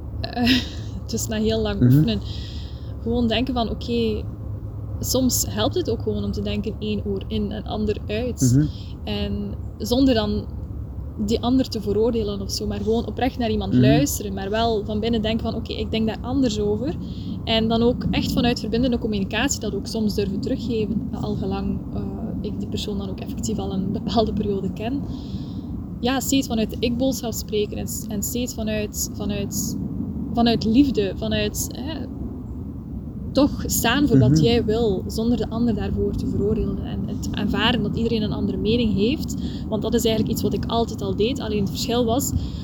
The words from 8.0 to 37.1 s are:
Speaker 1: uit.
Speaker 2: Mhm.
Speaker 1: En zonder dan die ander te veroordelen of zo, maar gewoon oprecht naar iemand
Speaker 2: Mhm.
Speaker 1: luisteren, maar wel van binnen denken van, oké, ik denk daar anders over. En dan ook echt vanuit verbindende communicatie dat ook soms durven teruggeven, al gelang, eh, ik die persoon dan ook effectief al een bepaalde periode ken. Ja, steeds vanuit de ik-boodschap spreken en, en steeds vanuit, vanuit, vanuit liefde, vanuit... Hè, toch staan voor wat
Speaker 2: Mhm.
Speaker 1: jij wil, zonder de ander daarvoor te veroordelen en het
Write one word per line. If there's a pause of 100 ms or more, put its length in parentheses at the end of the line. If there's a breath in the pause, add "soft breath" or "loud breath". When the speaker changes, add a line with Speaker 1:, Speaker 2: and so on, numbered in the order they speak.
Speaker 1:
uit.
Speaker 2:
Mhm. (380 loud breath)
Speaker 1:
En (240)
zonder
dan (800)
die
ander
te
veroordelen
of
zo,
maar
gewoon
oprecht
naar
iemand
Speaker 2:
Mhm.
Speaker 1:
luisteren,
maar
wel
van
binnen
denken
van,
oké,
ik
denk
daar
anders
over. (480 loud breath)
En
dan
ook
echt
vanuit
verbindende
communicatie
dat
ook
soms
durven
teruggeven, (200)
al
gelang, (140)
eh, (400)
ik
die
persoon
dan
ook
effectief
al
een
bepaalde
periode
ken. (960 loud breath)
Ja,
steeds
vanuit
de
ik-boodschap
spreken
en, (200)
en
steeds
vanuit,
vanuit, (560)
vanuit
liefde,
vanuit...
Hè, (1300)
toch
staan
voor
wat
Speaker 2:
Mhm.
Speaker 1:
jij
wil,
zonder
de
ander
daarvoor
te
veroordelen
en
het